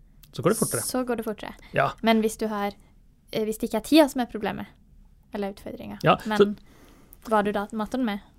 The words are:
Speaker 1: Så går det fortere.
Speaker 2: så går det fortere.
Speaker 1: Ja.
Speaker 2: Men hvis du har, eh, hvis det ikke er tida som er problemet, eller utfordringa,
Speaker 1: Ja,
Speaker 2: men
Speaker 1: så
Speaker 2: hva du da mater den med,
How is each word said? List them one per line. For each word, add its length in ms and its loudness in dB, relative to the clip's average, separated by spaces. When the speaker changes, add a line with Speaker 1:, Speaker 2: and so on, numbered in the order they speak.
Speaker 1:
Så 100 -8
går 120 4
det 40 -4
fortere. 280 0
Speaker 2:
så 180 -2
går 120 -4
det 100 -6
fortere. 280 -10
Speaker 1:
Ja. 160 2
Speaker 2:
Men 200 4
hvis 160 -2
du 100 -4
har, 240 -4
eh, 120 -2
hvis 140 -4
det 120 -4
ikke 120 0
er 40 -14
tida 220 8
som 140 -4
er 40 -6
problemet, 400 -6
eller 180 -4
utfordringa, 500 -14
Speaker 1:
Ja, 140 6
Speaker 2:
men 120 2
Speaker 1:
så 180 6
Speaker 2:
hva 160 4
du 80 -2
da 200 -4
mater 260 -4
den 80 0
med, 140 -4